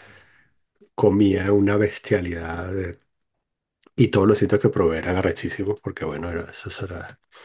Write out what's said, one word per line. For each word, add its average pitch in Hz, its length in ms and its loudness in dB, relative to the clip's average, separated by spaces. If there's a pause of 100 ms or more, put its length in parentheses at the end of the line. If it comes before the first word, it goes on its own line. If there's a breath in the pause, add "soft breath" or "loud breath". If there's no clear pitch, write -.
(960 soft breath)
comía 98 580 2
una 101 240 4
bestialidad 87 960 -2
de, 92 260 -8 (960)
y 123 140 6
todos 98 180 4
los 104 100 6
sitios 104 220 2
que 117 100 4
probé 82 280 2
eran 90 180 -4
arrechísimos 95 640 -4
porque, 95 220 -8
bueno, 78 260 -6
era, 85 200 -8
eso - 360 -12
era, 87 340 -14 (240 loud breath)